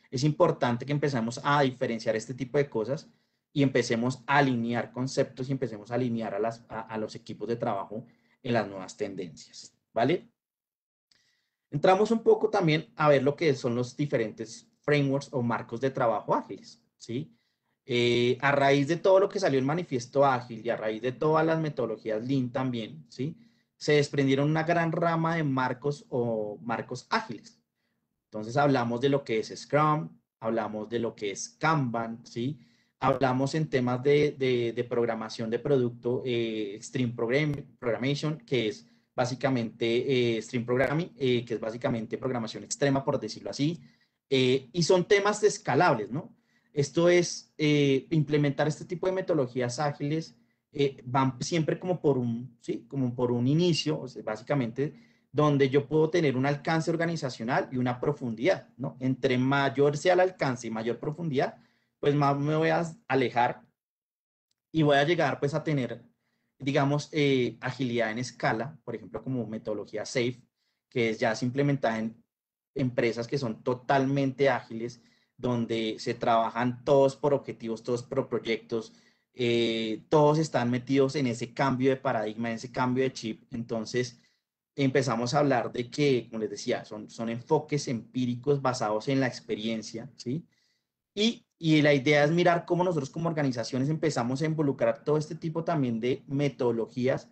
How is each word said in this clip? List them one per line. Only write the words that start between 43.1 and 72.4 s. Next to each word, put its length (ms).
decirlo 300
así, 300
eh, 440
y 100
son 240
temas 380
escalables, 640
¿no? 260
Esto 360
es, 480
eh, 540
implementar 560
este 180
tipo 220
de 60
metodologías 640
ágiles, 580
eh, 340
van 360
siempre 380
como 220
por 180
un, 420
¿sí? 280
Como 260
por 180
un 160
inicio, 520
o 60
sea, 160
básicamente, 720
donde 360
yo 200
puedo 220
tener 260
un 100
alcance 440
organizacional 800
y 40
una 240
profundidad, 760
¿no? 240
Entre 380
mayor 580
sea 180
el 60
alcance 460
y 40
mayor 280
profundidad, 600
pues 140
más 240
me 160
voy 140
a 160
alejar 540
y 120
voy 160
a 60
llegar, 360
pues, 140
a 100
tener, 400
digamos, 500
eh, 500
agilidad 520
en 60
escala, 640
por 100
ejemplo, 300
como 240
metodología 560
safe, 360
que 220
es 80
ya 160
se 100
implementada 540
en 240